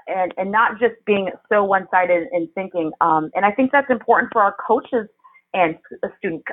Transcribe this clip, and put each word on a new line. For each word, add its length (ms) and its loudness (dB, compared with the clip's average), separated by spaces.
and, 280 -4
and 160 -4
not 280 2
just 140 2
being 240 0
so 160 2
one-sided 680 2
in 220 -2
thinking. 360 -4
Um, 340 2
and 100 0
I 80 2
think 200 0
that's 180 2
important 420 0
for 100 2
our 140 2
coaches 420 -2
and 220 0
s-, 280 -20
uh, 60 -4
student, 240 -8